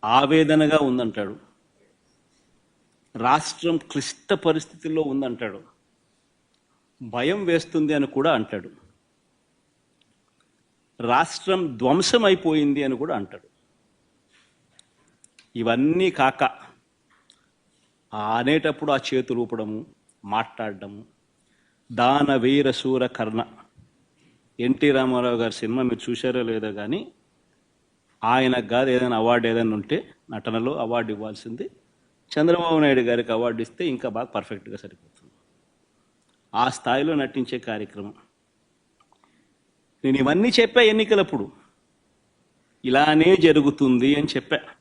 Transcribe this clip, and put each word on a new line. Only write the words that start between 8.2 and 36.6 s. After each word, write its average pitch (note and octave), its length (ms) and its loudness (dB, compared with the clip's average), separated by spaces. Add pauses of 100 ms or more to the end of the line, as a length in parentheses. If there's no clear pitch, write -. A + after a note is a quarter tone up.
అంటాడు, A2 360 -6 (2250)
"రాష్ట్రం D3+ 760 -2
ధ్వంసం E3+ 480 2
అయిపోయింది" D#3 580 2
అని C3 140 -2
కూడా D3+ 200 -6
అంటాడు. G2+ 320 -12 (2000)
ఇవన్నీ C#3 540 2
కాక, C3+ 340 0 (1700)
ఆ G#2+ 240 -2
అనేటప్పుడు D3 540 0
ఆ C#3 40 2
చేతులు B2+ 440 -4
ఊపడము, A2 460 -8 (380)
మాట్లాడడము, G#2 800 -8 (880)
దాన C#3 420 2
వీర C3+ 360 2
శూర B2+ 360 -2
కర్ణ. A2+ 380 -4 (1160)
ఎన్టీ C3+ 300 2
రామారావు B2+ 460 0
గారి A2+ 160 -2
సినిమా A#2 300 -4
మీరు A#2+ 280 -4
చూశారో B2 320 -2
లేదో A2 300 -4
కానీ, G#2+ 400 -8 (1120)
ఆయనకు B2 420 2
కాదు B2+ 240 0
ఏదైనా B2+ 260 0
అవార్డు A#2 320 2
ఏదైనా A2+ 260 0
ఉంటే, G#2+ 360 -6 (200)
నటనలో A2+ 440 -6
అవార్డు A#2 380 -4
ఇవ్వాల్సింది, G#2+ 580 -12 (640)
చంద్రబాబు E3 460 2
నాయుడు C#3 220 4
గారికి A#2 320 0
అవార్డు A2+ 300 -2
ఇస్తే F3 240 -8
ఇంకా C3 220 -6
బాగా A2+ 180 -8
పర్ఫెక్ట్గా G#2 500 -12
సరిపోతుంది. - 560 -20 (1200)
ఆ A#2+ 140 2